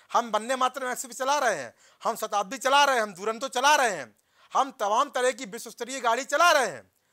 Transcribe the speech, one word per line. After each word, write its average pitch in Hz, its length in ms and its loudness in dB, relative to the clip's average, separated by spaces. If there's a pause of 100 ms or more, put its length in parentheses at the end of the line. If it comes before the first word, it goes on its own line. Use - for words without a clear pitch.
(140)
हम 233 160 0
वंदे 220 260 -2
मातरम 254 360 -2
एक्सप्रेस 240 260 -10
चला 277 220 0
रहे 233 160 2
हैं, 127 200 -10 (280)
हम 214 120 -2
शताब्दी 202 420 -4
चला 277 260 4
रहे 277 120 4
हैं, 233 80 2
हम 208 100 -6
दुरंतो 220 340 -6
चला 277 280 4
रहे 262 160 4
हैं, 135 240 -10 (380)
हम 254 180 0
तमाम 226 380 0
तरह 254 220 0
की 254 140 -12
विश्व 226 240 -14
स्तरीय 247 300 -10
गाड़ी 240 240 0
चला 320 280 4
रहे 269 160 4
हैं, 123 240 -12 (220)